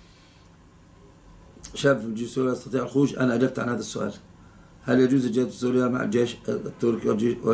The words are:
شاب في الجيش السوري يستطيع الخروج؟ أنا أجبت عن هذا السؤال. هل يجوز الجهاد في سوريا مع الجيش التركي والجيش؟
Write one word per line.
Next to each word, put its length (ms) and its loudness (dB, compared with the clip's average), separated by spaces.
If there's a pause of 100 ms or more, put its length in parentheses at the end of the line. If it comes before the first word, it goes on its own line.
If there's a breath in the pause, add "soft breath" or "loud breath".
(1700 soft breath)
شاب 260 2
في 40 -8
الجيش 240 -6
السوري 240 -2
يستطيع 300 -4
الخروج؟ 340 2
أنا 180 2
أجبت 240 2
عن 100 -2
هذا 100 -2
السؤال. 340 -6 (720 loud breath)
هل 180 4
يجوز 260 4
الجهاد 220 0
في 80 -10
سوريا 320 2
مع 140 -2
الجيش 340 0 (120)
التركي 600 -2
والجيش؟ 280 2 (160)